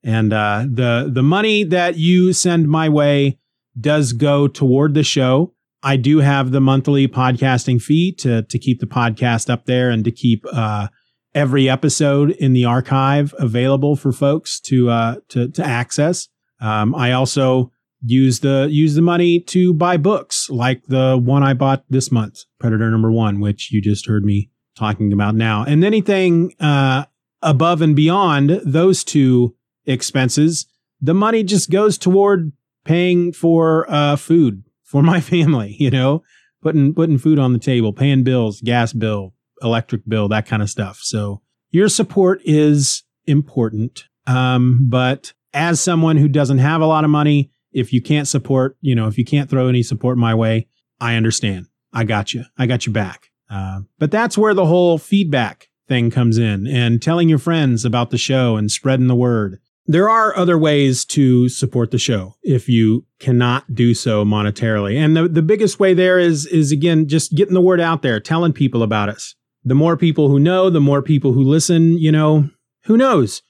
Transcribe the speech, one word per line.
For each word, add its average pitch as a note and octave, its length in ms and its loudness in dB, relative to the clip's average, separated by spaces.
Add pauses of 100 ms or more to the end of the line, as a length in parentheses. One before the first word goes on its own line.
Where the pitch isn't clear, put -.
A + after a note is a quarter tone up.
And, A2 300 0
uh, G#2+ 360 -2
the, B2 440 -2
the B2+ 100 0
money G#3 400 2
that F3 340 -2
you F3+ 360 2
send E3+ 360 0
my D#3+ 200 0
way C#3+ 500 2 (400)
does D3 360 0
go C#3+ 340 2
toward C#3 460 0
the D3 100 2
show. C3+ 480 0 (300)
I C3+ 140 0
do C#3 220 2
have C#3 320 2
the C3+ 100 0
monthly C3+ 460 2
podcasting B2+ 760 0
fee E3+ 340 0
to, A#2 280 -2
to A#2+ 160 -8
keep - 220 -2
the A#2 60 -6
podcast A#2 640 -2
up A#2+ 180 -4
there B2+ 240 0
and A2 140 -2
to A#2 60 0
keep, A#2 400 -2
uh, G#2+ 380 -4 (460)
every C3+ 340 0
episode C#3+ 640 0
in C3+ 240 0
the B2 100 2
archive C3+ 720 0
available C3 560 0
for C#3 160 -2
folks C#3+ 480 -2
to, B2 300 0
uh, A#2 280 -2 (120)
to, A#2+ 220 -4
to E3+ 120 -6
access. C#3+ 680 -4 (340)
Um, G#2+ 320 -2
I B2 180 -2
also C3 580 0 (320)
use B2+ 380 0
the, C3+ 300 0
use D3+ 240 0
the E3 80 2
money F3 380 2
to F3+ 340 0
buy F3 240 0
books E3 500 -4
like B2+ 380 -4
the C3 360 0
one C#3 200 0
I C3+ 100 2
bought C3+ 380 -2
this C3 200 -2
month, A2+ 340 -4 (140)
Predator A2+ 320 -2
number A2 220 0
one, G#2+ 260 0
which G2+ 320 -4
you G#2+ 120 -2
just G#2 240 -4
heard G#2 180 -2
me G2+ 260 -2 (280)
talking G#2 340 -2
about G#2 220 0
now. A2 280 -2
And D3+ 220 0
anything, F#3+ 720 0
uh, C#3 460 0 (380)
above D#3+ 400 0
and D3+ 120 2
beyond D#3+ 680 2
those E3+ 400 0
two B2+ 500 2 (300)
expenses, C#3+ 840 -2 (340)
the C#3+ 140 0
money A3 300 0
just F#3 260 -2
goes G3+ 280 0
toward F#3+ 540 0 (320)
paying F3 480 0
for, E3 560 0
uh, D3 280 0
food C3 480 0 (200)
for C#3+ 180 0
my E3 180 2
<laughs> - 120 -6
family, C3+ 460 0
you C3+ 120 0
know, C3 320 0 (400)
putting, D#3 320 0
putting D#3+ 240 0
food D#3 200 2
on B2+ 140 2
the A#2+ 60 0
table, A#2 340 0
paying C3+ 320 0
bills, A#2+ 360 -2
gas A#2 320 -2
bill, G#2+ 420 -6 (280)
electric A2+ 440 -4
bill, G#2+ 220 -2
that G#2+ 180 -2
kind G#2+ 160 -4
of G2+ 80 -4
stuff. F#2+ 320 -10
So G#2 400 -8 (280)
your G3 180 2
support F#3+ 560 0
is D3+ 580 0 (240)
important. B2 800 -2 (220)
Um, B2+ 640 2
but B2+ 440 -2 (200)
as E3 280 -2
someone D#3+ 360 0
who D3 120 4
doesn't C#3 300 0
have D#3 220 0
a D#3+ 60 2
lot D#3 180 2
of D3+ 60 2
money, D3 400 2 (220)
if B2 200 -4
you B2 100 0
can't D3+ 260 -2
support, C3+ 520 -2
you C3+ 140 -2
know, A2+ 120 -2
if G#2+ 120 -4
you A#2+ 60 0
can't C#3+ 260 -2
throw B2+ 180 0
any B2 140 0
support B2 360 -4
my A2+ 160 0
way, A2+ 340 -2 (320)
I A#2 160 -4
understand. A2 500 -4 (260)
I A#2+ 120 -4
got G#2 300 -4
you. A#2+ 100 -10 (140)
I B2+ 80 -2
got A#2 200 -4
you A2 60 -4
back. G2 380 -8 (200)
Uh, F#2+ 300 -10 (180)
but D3+ 120 -2
that's A3+ 260 -2
where G#3+ 180 2
the F#3 120 2
whole F3 320 2
feedback C#3+ 720 -2 (200)
thing A#2+ 220 0
comes A#2 260 2
in, G#2+ 300 -2
and A#2+ 340 0
telling E3+ 280 0
your D#3 100 2
friends C3+ 460 0
about A#2+ 260 -2
the A#2+ 80 -4
show B2+ 380 0
and G#2+ 160 -2
spreading C3 340 0
the B2 80 2
word. A2+ 460 -2 (260)
There F3+ 240 2
are C#4+ 260 0
other F3+ 220 2
ways D3 480 2
to B2+ 420 2
support B2 440 -4
the B2 60 -2
show G2 440 -4
if C3 260 -2
you A#2 380 2 (140)
cannot B2 520 0
do A#2+ 220 2
so G#2+ 300 -2
monetarily. G#2 720 -2
And D#3 200 2
the, E3 120 0
the D#3+ 140 0
biggest G#3 360 0
way F#3+ 160 2
there F#3 240 2
is, E3 280 0
is D#3 260 0
again, D#3 340 2
just D3 300 -2
getting F#3+ 180 2
the F#3 60 2
word F3+ 200 4
out E3 220 -2
there, A#2 160 0
telling E3 340 -2
people A#2+ 300 0
about G#2 260 -2
us. - 280 -14 (280)
The B2+ 120 0
more D#3+ 200 2
people D#3 320 2
who C#3 120 4
know, F#3 300 2
the E3 100 2
more C#3 220 2
people C#3 320 0
who C3+ 100 2
listen, E3 540 2
you D#3 120 2
know, D#3 400 2 (360)
who A3 100 4
knows? A3+ 540 2